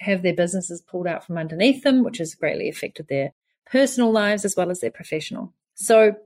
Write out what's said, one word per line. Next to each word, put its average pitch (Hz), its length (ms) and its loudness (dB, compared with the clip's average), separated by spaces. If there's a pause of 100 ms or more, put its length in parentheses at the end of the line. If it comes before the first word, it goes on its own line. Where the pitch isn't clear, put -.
have 190 220 -2
their 180 120 2
businesses 175 480 -4
pulled 180 240 -6
out 165 180 -6
from 170 140 -6
underneath 175 440 0
them, 262 220 4
which - 140 -6
has 160 160 -6
greatly - 340 -4
affected - 400 -10
their 139 240 -4 (340)
personal 254 440 2
lives 208 340 2
as 196 100 -4
well 180 160 0
as 180 100 -8
their - 100 -4
professional. - 640 -10 (200)
So 220 500 6